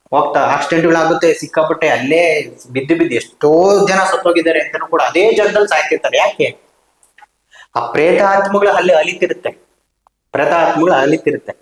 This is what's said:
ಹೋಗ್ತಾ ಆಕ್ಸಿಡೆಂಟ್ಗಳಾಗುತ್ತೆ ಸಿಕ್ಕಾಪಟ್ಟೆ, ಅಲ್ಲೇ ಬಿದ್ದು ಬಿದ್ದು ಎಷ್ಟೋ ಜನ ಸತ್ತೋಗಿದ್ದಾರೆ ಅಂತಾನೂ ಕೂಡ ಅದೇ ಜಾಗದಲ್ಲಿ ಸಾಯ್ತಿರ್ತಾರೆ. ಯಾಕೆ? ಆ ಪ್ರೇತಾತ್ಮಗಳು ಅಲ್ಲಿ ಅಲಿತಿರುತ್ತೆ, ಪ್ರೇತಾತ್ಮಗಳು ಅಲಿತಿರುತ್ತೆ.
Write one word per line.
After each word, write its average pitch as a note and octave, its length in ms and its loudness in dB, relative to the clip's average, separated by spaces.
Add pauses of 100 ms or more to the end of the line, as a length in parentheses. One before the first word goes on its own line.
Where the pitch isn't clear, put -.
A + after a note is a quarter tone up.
(100)
ಹೋಗ್ತಾ C#3 300 0
ಆಕ್ಸಿಡೆಂಟ್ಗಳಾಗುತ್ತೆ E3 920 0
ಸಿಕ್ಕಾಪಟ್ಟೆ, D#3 540 -2
ಅಲ್ಲೇ C#3+ 680 0 (160)
ಬಿದ್ದು C#3 260 -2
ಬಿದ್ದು D3 160 0
ಎಷ್ಟೋ E3+ 640 2 (100)
ಜನ F#3+ 100 2
ಸತ್ತೋಗಿದ್ದಾರೆ E3+ 640 0
ಅಂತಾನೂ D#3 260 -8
ಕೂಡ D#3 160 0
ಅದೇ F#3 300 2
ಜಾಗದಲ್ಲಿ G3+ 360 0
ಸಾಯ್ತಿರ್ತಾರೆ. C#3+ 500 -2
ಯಾಕೆ? D#3 400 -2 (1160)
ಆ - 100 -4
ಪ್ರೇತಾತ್ಮಗಳು G3 840 2
ಅಲ್ಲಿ F3+ 220 2
ಅಲಿತಿರುತ್ತೆ, E3+ 580 -2 (840)
ಪ್ರೇತಾತ್ಮಗಳು D#3+ 600 0
ಅಲಿತಿರುತ್ತೆ. C#3 680 -2